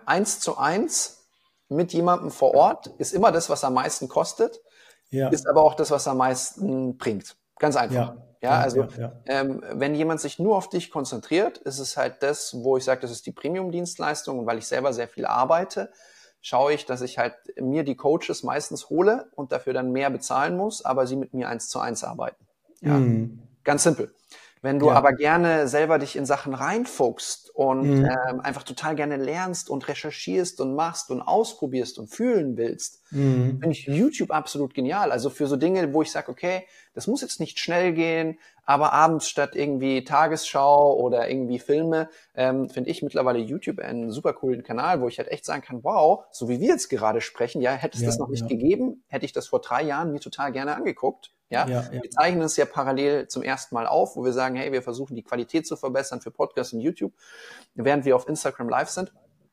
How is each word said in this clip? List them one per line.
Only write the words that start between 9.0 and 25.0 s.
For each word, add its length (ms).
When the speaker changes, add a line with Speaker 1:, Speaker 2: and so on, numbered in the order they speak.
Speaker 1:
ähm, 460
wenn 240
jemand 260
sich 160
nur 200
auf 120
dich 220
konzentriert, 680
ist 220
es 180
halt 240
das, 320
wo 240
ich 60
sage, 180
das 80
ist 160
die 60
Premium-Dienstleistung. 1040
Und 80
weil 140
ich 80
selber 260
sehr 140
viel 180
arbeite, 680
schaue 340
ich, 120
dass 160
ich 160
halt 160
mir 240
die 120
Coaches 480
meistens 480
hole 440
und 160
dafür 220
dann 180
mehr 200
bezahlen 440
muss, 300
aber 220
sie 80
mit 180
mir 160
eins 180
zu 120
eins 240
arbeiten. 420
Ja. 180
Speaker 2:
Mhm. 420
Speaker 1:
Ganz 180
simpel. 320
Wenn 160
du 80
Speaker 2:
Ja. 60
Speaker 1:
aber 200